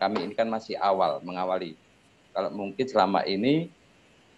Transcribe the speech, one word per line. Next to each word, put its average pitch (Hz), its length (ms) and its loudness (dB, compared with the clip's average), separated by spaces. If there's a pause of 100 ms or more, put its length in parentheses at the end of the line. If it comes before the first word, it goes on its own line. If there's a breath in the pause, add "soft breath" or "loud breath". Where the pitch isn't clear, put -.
kami 101 240 0
ini 104 80 -8
kan 113 160 0
masih 110 320 -4
awal, 92 400 2
mengawali. 90 560 -4 (560)
Kalau 95 160 -2
mungkin 98 400 -4
selama 98 320 4
ini 135 480 0 (680)